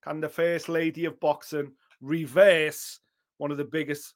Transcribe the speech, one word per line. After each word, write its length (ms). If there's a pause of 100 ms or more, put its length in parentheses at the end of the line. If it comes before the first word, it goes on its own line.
Can 160
the 100
First 400
Lady 360
of 140
Boxing 520 (300)
reverse 960 (380)
one 120
of 80
the 80
biggest 500